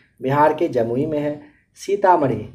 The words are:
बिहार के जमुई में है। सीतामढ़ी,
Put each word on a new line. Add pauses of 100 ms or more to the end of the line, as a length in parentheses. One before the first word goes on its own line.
(220)
बिहार
के
जमुई
में
है। (340)
सीतामढ़ी,